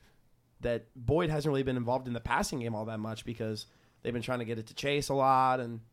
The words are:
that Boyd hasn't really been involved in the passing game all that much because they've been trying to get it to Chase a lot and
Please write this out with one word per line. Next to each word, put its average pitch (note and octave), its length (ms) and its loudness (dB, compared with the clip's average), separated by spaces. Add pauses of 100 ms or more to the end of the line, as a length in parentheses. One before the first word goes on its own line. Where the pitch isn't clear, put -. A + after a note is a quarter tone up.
(600)
that A#2+ 340 0
Boyd D3 340 2
hasn't D3+ 220 2
really C3+ 120 2
been C3 140 0
involved B2 300 0
in A#2+ 60 -4
the A2+ 60 -4
passing C3 400 0
game A#2 140 -2
all G#2+ 120 -4
that A2 140 -6
much A2 260 -6
because A2 420 -6 (340)
they've A#2 120 -4
been A#2 100 -2
trying B2+ 160 -2
to A#2 60 -4
get A2+ 120 -4
it A2+ 100 -8
to - 60 -18
Chase C#3+ 360 0
a C#3+ 40 0
lot C3 460 4
and A#2 220 -6 (120)